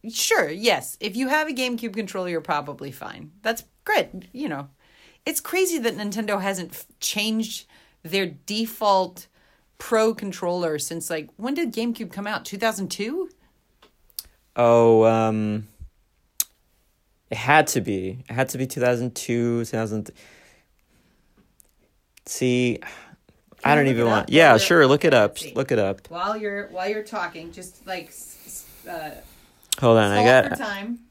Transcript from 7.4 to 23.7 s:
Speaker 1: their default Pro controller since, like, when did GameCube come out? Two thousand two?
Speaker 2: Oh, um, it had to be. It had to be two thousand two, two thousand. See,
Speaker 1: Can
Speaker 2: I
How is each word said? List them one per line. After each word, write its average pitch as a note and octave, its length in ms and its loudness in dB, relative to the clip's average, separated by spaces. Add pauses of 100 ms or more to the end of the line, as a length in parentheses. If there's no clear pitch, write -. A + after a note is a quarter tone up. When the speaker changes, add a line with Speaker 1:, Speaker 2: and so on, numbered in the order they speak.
Speaker 1:
their F#3 240 -2
default G3 1040 -2 (500)
Pro A3 360 2
controller F3 640 -4
since, D#3+ 300 -8
like, D#3 280 -6
when B3 180 -6
did D#4+ 180 -4
GameCube A3+ 400 -6
come G3+ 140 -8
out? G#3 180 -8
Two G3+ 140 -12
thousand G3 320 -2
two? D4+ 380 -6 (1300)
Speaker 2:
Oh, A#2 480 8
um, A2 600 2 (1600)
it B2 80 -6
had D3 300 4
to B2+ 120 -2
be. F#2+ 380 -6 (100)
It - 40 -10
had B2+ 180 -2
to A#2+ 80 -8
be C3 80 -4
two C3 140 -8
thousand B2 360 0
two, A#2 480 -2
two - 0 -
thousand. A2 460 -6 (2250)
See, B2 540 0
Speaker 1:
Can - 100 -16 (720)
Speaker 2:
I C#3 100 6